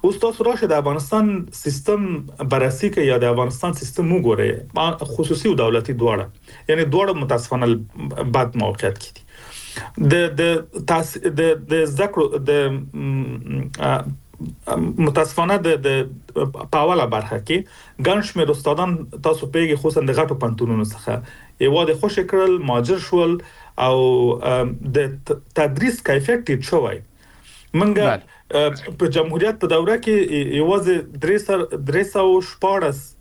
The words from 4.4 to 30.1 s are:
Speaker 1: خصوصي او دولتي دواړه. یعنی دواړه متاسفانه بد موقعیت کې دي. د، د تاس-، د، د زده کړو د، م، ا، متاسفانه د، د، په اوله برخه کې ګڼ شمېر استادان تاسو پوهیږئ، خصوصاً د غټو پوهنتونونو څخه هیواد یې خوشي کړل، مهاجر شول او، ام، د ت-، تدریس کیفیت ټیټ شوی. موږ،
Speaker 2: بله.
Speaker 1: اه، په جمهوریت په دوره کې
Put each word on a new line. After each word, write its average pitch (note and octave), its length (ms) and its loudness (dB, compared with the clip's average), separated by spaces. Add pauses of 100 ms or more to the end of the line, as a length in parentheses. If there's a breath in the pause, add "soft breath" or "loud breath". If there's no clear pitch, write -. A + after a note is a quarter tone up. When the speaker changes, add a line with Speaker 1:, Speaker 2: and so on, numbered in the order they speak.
Speaker 1:
خصوصي D#3 480 -2
او E3+ 60 4
دولتي A#2 380 2
دواړه. A2+ 320 0 (440 loud breath)
یعنی D#3+ 140 2
دواړه F#3 300 2
متاسفانه B2 640 0 (440)
بد B2 320 0
موقعیت G2 420 -2
کې - 180 -16
دي. - 60 -20 (880 loud breath)
د، E3 60 6 (200)
د E3 280 0 (220)
تاس-، E3 320 -2
د، D#3+ 240 -2 (260)
د D#3+ 180 2
زده D3 200 -2
کړو D3 320 0
د، C#3 140 0 (420)
م، C3 760 -4 (100)
ا، C2+ 220 0 (760)
متاسفانه E3 800 0
د، E3 100 -2
د، C3+ 420 0 (600)
په D#3 60 0
اوله D#3 280 2
برخه G#2+ 340 -4
کې E3+ 240 -2 (380 loud breath)
ګڼ F#3+ 200 2
شمېر D#3+ 280 0
استادان D#3 560 0 (180)
تاسو D#3 240 0
پوهیږئ، D#3+ 280 2
خصوصاً D3+ 300 0
د C3+ 60 2
غټو C#3+ 220 0
پوهنتونونو A#2 500 0
څخه G#2+ 280 -6 (500 loud breath)
هیواد A#3+ 280 4
یې D#3 40 4
خوشي G#3 300 0
کړل، F#3 400 2
مهاجر B2 340 0
شول F3 420 2 (380 loud breath)
او، B2+ 180 2 (480)
ام، B2+ 380 0
د C#3 160 -2 (300)
ت-، - 280 -6
تدریس D#3 460 0
کیفیت C#3+ 460 0
ټیټ C3+ 140 0
شوی. B2 380 0 (760 loud breath)
موږ، G#3 180 4
Speaker 2:
بله. C#3 260 2 (300 soft breath)
Speaker 1:
اه، D3 200 2 (300)
په F3 60 2
جمهوریت E3 560 0
په F3+ 60 0
دوره E3 300 2
کې A3 180 2 (420)